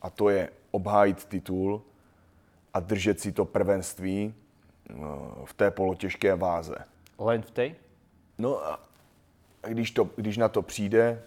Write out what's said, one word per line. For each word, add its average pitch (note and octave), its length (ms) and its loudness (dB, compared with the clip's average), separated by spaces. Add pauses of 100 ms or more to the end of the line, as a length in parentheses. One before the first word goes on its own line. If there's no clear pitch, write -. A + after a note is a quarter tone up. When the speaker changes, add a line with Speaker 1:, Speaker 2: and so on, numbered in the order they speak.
Speaker 1:
a F2+ 80 -8
to G#2 200 4
je F#2+ 200 2 (220)
obhájit G2+ 540 4
titul F#2+ 560 -4 (920)
a F#2+ 60 0
držet G2 400 0
si G2+ 120 -6
to G2 140 0
prvenství, G2 880 -2 (560)
eh, - 40 -14 (520)
v - 80 -20
té G2+ 180 4
polotěžké F#2+ 640 0
váze. E2+ 400 -2 (440)
Speaker 2:
Len A2 220 0
v - 100 -14
tej? C#3 240 -4 (640)
Speaker 1:
No A2 300 -2
a - 120 -6 (880)
když A2+ 240 -2
to, G#2 240 2
když G#2+ 220 -4
na A#2 100 4
to G#2 140 0
přijde, A2+ 640 2